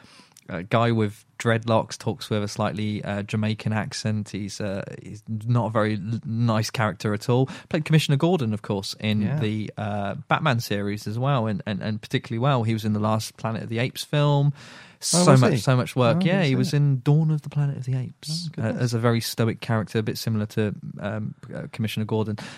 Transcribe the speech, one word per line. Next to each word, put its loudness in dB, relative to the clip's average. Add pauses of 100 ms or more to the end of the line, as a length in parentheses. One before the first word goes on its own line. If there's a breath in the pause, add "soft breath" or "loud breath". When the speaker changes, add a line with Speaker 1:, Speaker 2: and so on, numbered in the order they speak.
(480 loud breath)
Speaker 1:
uh, -6
guy 4
with 0 (160)
dreadlocks, 2
talks -6
with 0
a -6
slightly, -2
uh, -4
Jamaican -2
accent. -2
He's, -8
uh, -4 (180)
he's -16
not 0
a -2
very 2
l-, -4
nice 0
character 0
at -6
all. 4 (220 loud breath)
Played -2
Commissioner 4
Gordon, 2
of -6
course, -4
in 2
Speaker 2:
Yeah. 0
Speaker 1:
the, -2
uh, -4 (140)
Batman 2
series -4
as -4
well, 2
and, -4
and, -4
and -4
particularly -4
well. 4
He 2
was -4
in 2
the 0
last 0
Planet -6
of -10
the -2
Apes -4
film. 4 (520 loud breath)
Speaker 2:
Oh, 4
Speaker 1:
So 8
Speaker 2:
was 10
Speaker 1:
much, 6
Speaker 2:
he? 2
Speaker 1:
so 2
much -2
work. 4
Speaker 2:
Oh, 2
I 2
Speaker 1:
Yeah, 2
Speaker 2:
didn't 2
Speaker 1:
he 4
Speaker 2:
see 4
Speaker 1:
was 0
Speaker 2:
it. 4
Speaker 1:
in 4
Dawn 4
of 0
the -10
Planet -2
of -8
the -2
Apes, -8
Speaker 2:
Oh, -4
Speaker 1:
uh, 0
Speaker 2:
goodness. 0
Speaker 1:
as 0
a 0
very 4
stoic -2
character, -2
a 0
bit -4
similar -2
to, -2 (280)
um, -6 (180)
uh, -8 (100)
Commissioner -4
Gordon. -2
Speaker 2:
But -14 (120 loud breath)